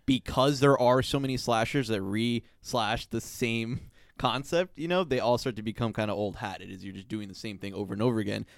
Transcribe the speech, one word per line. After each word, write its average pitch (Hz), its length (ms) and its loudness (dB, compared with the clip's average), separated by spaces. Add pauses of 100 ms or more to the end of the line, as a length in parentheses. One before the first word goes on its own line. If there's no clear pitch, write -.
because 135 540 2
there 139 200 8
are 127 220 6
so - 180 0
many 131 160 -2
slashers 117 520 0
that 107 120 0
re-slash 113 1040 -2
the 113 140 -4
same 117 720 -4 (100)
<laughs> - 180 -20
concept, 139 600 -2
you 156 100 -4
know, 180 160 2
they 127 140 0
all 117 200 4
start 120 180 -4
to 107 60 -10
become 110 300 -2
kinda 107 220 -2
old 101 220 -2
hat. 95 260 -8
It 95 80 -14
is, 95 140 -14
you're 95 100 -10
just 95 140 -14
doing 107 200 -6
the 95 60 -14
same 104 240 -10
thing 98 160 -10
over 95 180 -6
and 101 100 -4
over 117 180 4
again. 104 260 -2 (120)